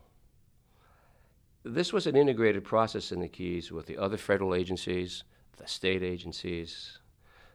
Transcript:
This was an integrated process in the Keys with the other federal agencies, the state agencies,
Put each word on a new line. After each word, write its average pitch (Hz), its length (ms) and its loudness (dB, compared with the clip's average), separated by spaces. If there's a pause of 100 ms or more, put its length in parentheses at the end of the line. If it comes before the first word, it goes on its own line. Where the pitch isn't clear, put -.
(1600)
This 131 280 -2
was 180 160 2
an 135 80 4
integrated 113 480 6
process 110 480 2
in 90 80 -4
the 85 80 -4
Keys 87 420 -6
with 80 160 -10
the 80 100 -10
other 98 200 -2
federal 95 380 2
agencies, 90 680 -2 (360)
the - 100 -16
state 92 340 0
agencies, 87 960 -8 (560)